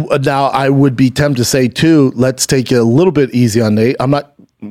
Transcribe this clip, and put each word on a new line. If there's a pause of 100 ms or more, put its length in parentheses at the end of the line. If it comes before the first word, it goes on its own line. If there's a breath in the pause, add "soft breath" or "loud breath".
(180)
now
I
would
be
tempted
to
say
too,
let's
take
it
a
little
bit
easy
on
Nate.
I'm
not (380)